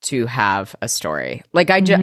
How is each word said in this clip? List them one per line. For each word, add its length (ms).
to 220
have 560
a 60
story. 640
Like, 180
I 120
ju-, 220